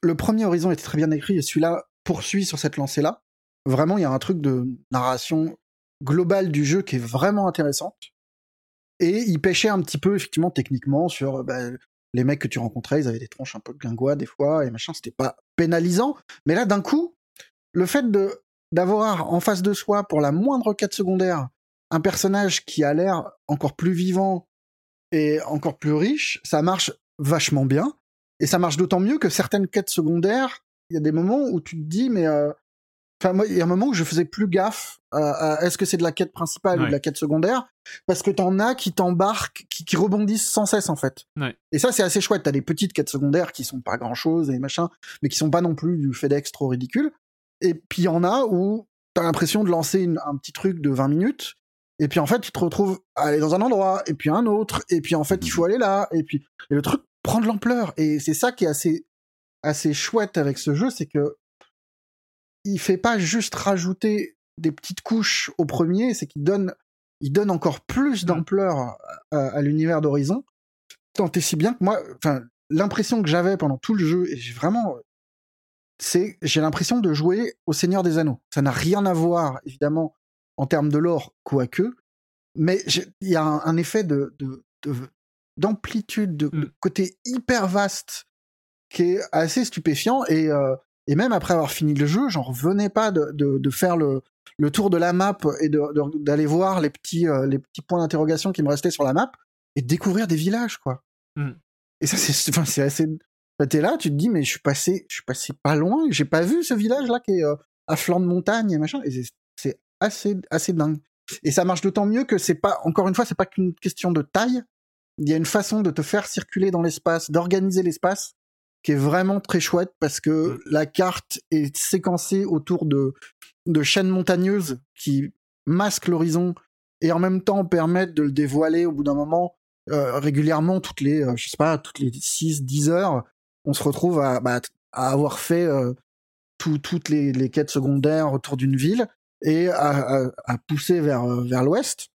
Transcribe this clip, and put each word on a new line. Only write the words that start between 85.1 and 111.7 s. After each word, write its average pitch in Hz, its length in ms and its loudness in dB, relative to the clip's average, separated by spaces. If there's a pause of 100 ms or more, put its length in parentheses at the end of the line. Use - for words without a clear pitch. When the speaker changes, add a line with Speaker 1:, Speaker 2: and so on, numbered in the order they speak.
Speaker 1:
d'amplitude, 208 800 -2
de, 147 120 0
de - 80 -4
Speaker 2:
Mm. 147 220 -4
Speaker 1:
côté 185 460 -2
hyper 247 420 0
vaste, - 580 -2 (640)
qui - 140 0 (100)
est 202 80 -2 (100)
assez 165 340 0
stupéfiant, 170 600 0
et, 156 240 2
euh, 139 260 2 (320)
et 143 80 2
même 233 180 2
après 185 220 2
avoir 156 160 0
fini 151 240 0
le 143 100 2
jeu, 214 240 2
j'en 160 140 -2
revenais 160 460 0
pas 214 220 2
de, 151 220 0
de, 143 240 0
de 135 140 0
faire 175 260 2
le, 139 240 0 (380)
le 147 120 4
tour 202 200 2
de 170 60 4
la 170 160 4
map 190 240 2 (220)
et 156 100 2
de, 151 100 2 (140)
de, 147 300 -2
d'aller 147 220 2
voir 185 360 2
les 147 100 0
petits, 170 360 -2
euh, 139 200 2
les 135 120 0
petits - 220 -18
points 175 180 -2
d'interrogation 156 520 0
qui 175 100 -4
me 147 80 2
restaient 147 220 0
sur 151 120 -2
la 131 100 0
map, 220 180 0 (440)
et 143 60 -2
de 123 60 -4
découvrir 190 400 0
des 165 80 2
villages, 202 420 -2
quoi. 131 260 -6 (320)
Speaker 2:
Mm. 143 160 -4 (500)
Speaker 1:
Et 156 60 -2
ça, - 100 -2
c'est, - 340 0
enfin, 160 140 2
c'est 139 180 -2
assez, 143 240 0 (520)
enfin, 143 80 2
t'es 151 140 2
là, 233 160 2
tu - 120 -2
te 143 60 -2
dis, 160 140 2
mais 175 140 2
je 123 60 -2
suis - 100 -6
passé, 165 500 -2
je - 60 -10
suis - 100 -12
passé - 280 -6 (100)
pas 147 120 4
loin, 202 340 2
j'ai 151 160 0
pas 160 160 2
vu 285 220 2
ce - 120 -2
village-là 240 460 0
qui 208 100 -4
est, 180 120 2
euh, 147 120 0 (320)
à 160 80 0
flanc 175 240 0
de 185 60 2
montagne 196 460 0
et 160 60 2
machin, 160 260 -2
et 151 80 -2
c'est, 127 180 -6 (300)
c'est - 200 -6 (200)
assez, 202 380 -2 (140)
assez 165 220 -2
dingue. 151 260 0 (440)
Et 156 80 0
ça 151 120 2
marche 180 180 0